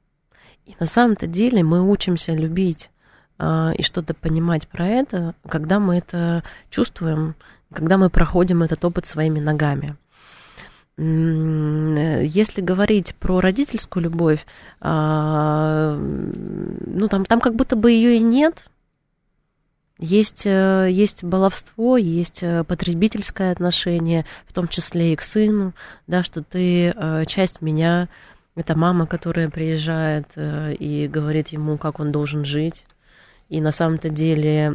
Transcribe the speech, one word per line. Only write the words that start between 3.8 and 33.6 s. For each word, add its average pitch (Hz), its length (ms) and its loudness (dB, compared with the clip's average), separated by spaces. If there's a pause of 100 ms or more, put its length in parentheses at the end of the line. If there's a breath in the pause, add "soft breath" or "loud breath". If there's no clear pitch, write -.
что-то 165 300 -4
понимать 160 540 0
про 175 200 -4
это, 196 460 -2 (160)
когда 165 300 0
мы 180 180 2
это 170 460 -2 (260 loud breath)
чувствуем, 156 680 -4 (380 soft breath)
когда 165 240 0
мы 190 120 4
проходим 175 540 4
этот 160 220 -2
опыт 175 200 -2
своими 156 340 -2
ногами. 147 560 -2 (1000 soft breath)
М, 156 1000 0
э, 156 280 0
если 190 360 0
говорить 190 580 0
про - 220 2
родительскую 190 640 -2
любовь, 165 420 0 (360 loud breath)
а, 156 1120 0
м, 139 360 -6 (540)
ну, 202 220 -2
там, 196 180 0
там 233 160 4
как 233 140 0
будто 247 200 0
бы 226 160 4
ее 233 200 6
и 233 80 4
нет. 254 460 2 (1300)
Есть, 196 460 2
э, 190 460 4
есть 202 320 2
баловство, 190 720 2
есть, 170 440 0
э, 170 220 0
потребительское 185 880 -2
отношение, 170 720 0 (220 loud breath)
в - 60 -20
том 175 140 -2
числе 170 460 0
и - 20 0
к - 60 -10
сыну, 208 520 0 (340 loud breath)
да, 180 160 0
что 165 200 -8
ты, 175 520 2
э, 160 320 -2
часть - 340 -2
меня. 165 460 0 (480 soft breath)
Это 165 220 -2
мама, 170 280 2
которая 165 440 -4
приезжает, 160 760 -2 (100)
э, 151 380 -6
и 147 340 -4
говорит 151 420 -2
ему, 151 280 -4
как 151 220 -6
он 151 120 -2
должен 147 340 -2
жить. 151 400 -4 (640 soft breath)
И - 120 -4